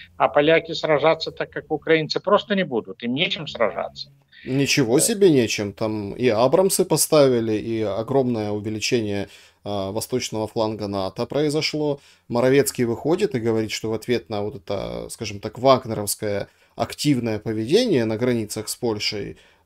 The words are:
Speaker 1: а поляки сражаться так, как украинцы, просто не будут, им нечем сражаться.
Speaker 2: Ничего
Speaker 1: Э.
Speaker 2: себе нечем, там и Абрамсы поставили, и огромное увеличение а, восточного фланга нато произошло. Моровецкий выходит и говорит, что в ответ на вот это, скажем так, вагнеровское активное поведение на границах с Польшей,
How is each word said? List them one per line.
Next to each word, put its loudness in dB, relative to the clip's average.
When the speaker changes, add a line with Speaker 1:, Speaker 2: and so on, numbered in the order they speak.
Speaker 1:
а 4
поляки 4
сражаться 2
так, -8
как -10
украинцы, 0
просто 2
не 0
будут, -6
им -4
нечем -2
сражаться. -4
Speaker 2:
Ничего 2
Speaker 1:
Э. 6
Speaker 2:
себе 6
нечем, 2
там -4
и 0
Абрамсы 4
поставили, 4
и -2
огромное -2
увеличение -2
а, -4
восточного -4
фланга -2
нато -4
произошло. -2
Моровецкий 2
выходит -2
и -2
говорит, -2
что -6
в -2
ответ -4
на -4
вот -6
это, -8
скажем -12
так, -10
вагнеровское 0
активное 0
поведение 2
на -2
границах -2
с -6
Польшей, -6